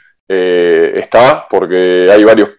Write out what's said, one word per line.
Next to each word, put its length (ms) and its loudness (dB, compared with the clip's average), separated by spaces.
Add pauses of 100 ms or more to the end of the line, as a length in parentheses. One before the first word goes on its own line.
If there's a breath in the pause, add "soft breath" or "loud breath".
(280 soft breath)
eh, 680 -2
está, 540 -2
porque 640 -2
hay 140 4
varios 340 2